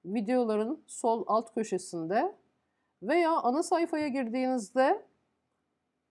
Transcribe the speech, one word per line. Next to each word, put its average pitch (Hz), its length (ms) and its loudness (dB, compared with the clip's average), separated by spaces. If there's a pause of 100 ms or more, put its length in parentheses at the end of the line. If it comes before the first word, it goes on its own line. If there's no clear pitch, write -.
Videoların 220 800 0
sol - 400 -2
alt 220 280 -2
köşesinde 202 800 -2 (640)
veya 320 280 2
ana 285 320 2
sayfaya 330 460 0
girdiğinizde, 254 960 0 (1080)